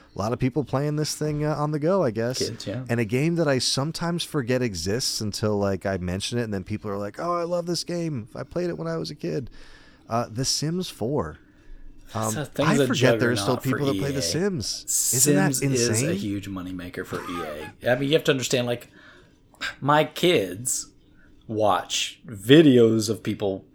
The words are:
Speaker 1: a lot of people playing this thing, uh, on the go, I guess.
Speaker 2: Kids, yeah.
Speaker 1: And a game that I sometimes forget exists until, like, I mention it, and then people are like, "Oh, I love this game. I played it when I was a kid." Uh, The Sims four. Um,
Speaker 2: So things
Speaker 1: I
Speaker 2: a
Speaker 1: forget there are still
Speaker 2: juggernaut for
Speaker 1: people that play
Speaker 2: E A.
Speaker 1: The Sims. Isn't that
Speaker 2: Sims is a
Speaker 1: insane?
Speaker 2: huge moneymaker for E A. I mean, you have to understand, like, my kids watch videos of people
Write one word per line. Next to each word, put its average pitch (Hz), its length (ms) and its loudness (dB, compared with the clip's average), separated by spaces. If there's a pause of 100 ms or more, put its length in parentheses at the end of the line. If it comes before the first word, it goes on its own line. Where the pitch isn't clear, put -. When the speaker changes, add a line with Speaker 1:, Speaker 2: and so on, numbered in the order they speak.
(160)
Speaker 1:
a - 40 -6
lot 104 120 -2
of 123 80 -2
people 127 240 0
playing 147 320 -2
this 151 200 -2
thing, 151 300 -2
uh, 151 100 0
on 147 160 -2
the 156 80 -2
go, 180 220 2
I 131 100 2
guess. 113 280 -2
Speaker 2:
Kids, - 260 -6
yeah. 117 240 -6
Speaker 1:
And 120 100 2
a 117 60 2
game 139 300 0
that 165 120 2
I 135 120 2
sometimes 165 640 -2
forget 127 380 0
exists 101 580 -2
until, 107 380 -2
like, 98 280 0
I 98 120 0
mention 92 420 -4
it, 120 40 -2
and 110 100 -4
then 95 100 -4
people 104 260 -6
are 101 80 -4
like, 101 220 -8
"Oh, 170 140 -2
I 170 100 -2
love 170 220 -2
this 170 180 -4
game. 160 500 -6
I - 100 -10
played 175 260 -4
it 165 80 -6
when 165 100 -6
I 165 80 -4
was 160 160 -6
a 147 40 -12
kid." 156 340 -4 (600)
Uh, 117 220 0
The 123 140 -4
Sims 170 440 -2
four. 104 500 -4 (760)
Um, 110 160 -2
Speaker 2:
So 139 140 -4
things 147 340 2
Speaker 1:
I 139 40 6
Speaker 2:
a 127 40 4
Speaker 1:
forget 127 320 4
there 120 120 2
are 123 40 0
still 123 200 0
Speaker 2:
juggernaut - 80 -8
for 131 60 -2
Speaker 1:
people 135 180 0
that 135 120 0
play 139 100 -2
Speaker 2:
E - 20 -2
A. 135 40 -6
Speaker 1:
The 139 60 -2
Sims. - 920 -2
Isn't 131 220 4
that 143 200 4
Speaker 2:
Sims 139 180 0
is 120 140 2
a 117 40 2
Speaker 1:
insane? 135 240 0
Speaker 2:
huge 101 320 -4
moneymaker 90 580 -8
for 90 140 -8
E 80 540 -8 (100)
A. 120 80 2
I 131 80 2
mean, 139 80 0
you 143 60 2
have 156 120 2
to 160 60 6
understand, 127 340 0
like, 120 220 -4 (960)
my 147 240 4
kids 123 840 0 (600)
watch - 760 0
videos 113 840 8
of 101 140 -4
people 98 520 -2